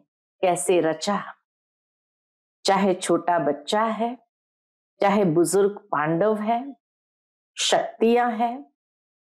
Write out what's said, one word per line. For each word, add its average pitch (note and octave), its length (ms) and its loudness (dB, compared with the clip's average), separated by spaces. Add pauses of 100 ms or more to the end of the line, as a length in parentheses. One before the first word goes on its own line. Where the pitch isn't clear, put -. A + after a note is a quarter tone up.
(400)
कैसे F3 400 2
रचा। D#3+ 540 -2 (1300)
चाहे G3 300 2
छोटा F3 440 0
बच्चा D3+ 440 -2
है, A3+ 360 -4 (840)
चाहे G3+ 240 2
बुजुर्ग F3+ 540 2
पांडव E3 580 -2
है, A#3 400 -6 (840)
शक्तियां A#3 800 0
हैं, A#3+ 240 -4 (580)